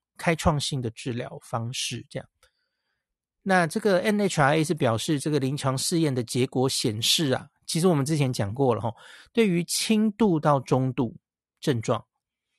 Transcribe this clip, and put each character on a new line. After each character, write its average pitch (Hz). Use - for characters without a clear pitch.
开 170
创 151
性 135
的 120
治 -
疗 -
方 117
式 -
这 -
样。 -
那 185
这 160
个 190
N 208
H 190
R 143
A 160
是 170
表 117
示， 147
这 160
个 147
临 135
床 131
试 170
验 151
的 123
结 123
果 131
显 117
示 143
啊， -
其 -
实 151
我 180
们 139
之 156
前 135
讲 104
过 131
了 104
吼， 117
对 226
于 175
轻 214
度 185
到 147
中 131
度 117
症 123
状， 110